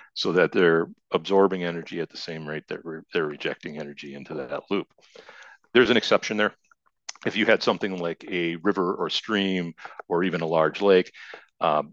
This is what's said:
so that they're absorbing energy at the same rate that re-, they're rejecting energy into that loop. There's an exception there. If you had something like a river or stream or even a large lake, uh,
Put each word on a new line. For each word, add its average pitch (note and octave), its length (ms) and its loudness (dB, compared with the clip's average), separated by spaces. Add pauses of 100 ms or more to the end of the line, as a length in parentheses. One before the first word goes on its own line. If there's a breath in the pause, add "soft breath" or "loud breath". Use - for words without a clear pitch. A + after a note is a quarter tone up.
(140 loud breath)
so - 180 -2
that E2+ 200 4
they're E2+ 360 4 (240)
absorbing F#2 520 2
energy E2+ 360 -6
at D#2 100 -8
the - 60 -16
same D#2+ 320 -10
rate D2+ 200 -8
that - 160 -10
re-, D#2+ 180 -10 (100)
they're E2 140 0
rejecting D2 520 -8
energy D2 360 -12
into C#2+ 200 -14
that C#2+ 360 -8
loop. G2 180 -2 (840 loud breath)
There's A#2+ 160 6
an A#2+ 60 6
exception G#2+ 400 0
there. G#2 180 0 (720)
If - 100 -4
you A2 100 0
had A2+ 160 4
something F#2+ 360 -2
like E2+ 320 -6
a E2+ 260 -2
river F#2 380 0
or D#2+ 160 -4
stream F#2+ 640 -2 (340 loud breath)
or F2 160 0
even E2+ 180 -2
a E2 40 -4
large D#2+ 360 2
lake, F#2+ 300 6 (480 loud breath)
uh, D2+ 220 2 (100)